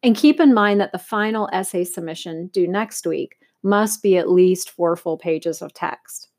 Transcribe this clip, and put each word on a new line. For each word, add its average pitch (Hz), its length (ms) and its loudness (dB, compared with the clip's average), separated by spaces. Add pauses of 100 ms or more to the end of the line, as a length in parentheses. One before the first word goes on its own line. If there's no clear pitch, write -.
And 233 140 4
keep 294 240 4
in 277 160 6
mind 202 260 4
that - 100 -2
the 185 60 -8
final 214 560 -2
essay 185 300 -4
submission 170 640 -10
due 180 200 0
next 208 380 -6
week 151 320 -6 (240)
must 208 400 0
be 190 160 4
at 170 140 0
least 180 400 2
four 170 240 -2
full 165 240 -6
pages 160 420 -6
of - 100 -14
text. - 680 -12